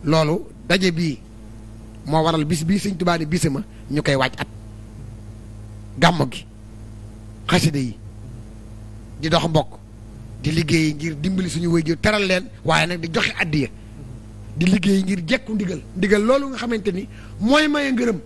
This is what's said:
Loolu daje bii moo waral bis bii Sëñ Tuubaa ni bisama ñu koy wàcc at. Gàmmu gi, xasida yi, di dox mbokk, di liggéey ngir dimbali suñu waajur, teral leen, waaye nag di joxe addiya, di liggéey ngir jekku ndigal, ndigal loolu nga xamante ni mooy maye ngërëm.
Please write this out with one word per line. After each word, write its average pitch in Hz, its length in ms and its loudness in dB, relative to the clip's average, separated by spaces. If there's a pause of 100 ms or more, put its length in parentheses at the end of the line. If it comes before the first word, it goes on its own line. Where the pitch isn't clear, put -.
Loolu 156 420 4 (220)
daje 185 240 4
bii 160 260 0 (880)
moo 160 160 4
waral 160 220 4
bis 156 200 0
bii 196 140 4
Sëñ 196 180 -2
Tuubaa 170 220 2
ni 160 80 -2
bisama 151 340 2 (300)
ñu 147 120 2
koy 143 120 4
wàcc 131 260 2
at. 143 60 -4 (1500)
Gàmmu 165 320 6
gi, - 140 -10 (1040)
xasida 165 300 4
yi, 123 180 -2 (1200)
di 160 80 -2
dox 160 200 6
mbokk, 156 300 2 (640)
di - 80 2
liggéey 160 440 2
ngir 156 260 -4
dimbali 185 280 0
suñu 170 220 0
waajur, 165 300 2
teral 208 260 4
leen, 185 200 2 (180)
waaye 160 220 4
nag 175 140 -4
di 170 120 -6
joxe - 280 0
addiya, 151 280 2 (880)
di 165 100 4
liggéey 190 360 6
ngir 190 240 0
jekku 254 280 -2
ndigal, 185 260 -2 (160)
ndigal 202 260 4
loolu 269 260 4
nga 262 100 -6
xamante 233 340 -2
ni 185 160 -6 (320)
mooy 294 280 6
maye 285 240 2
ngërëm. 233 340 2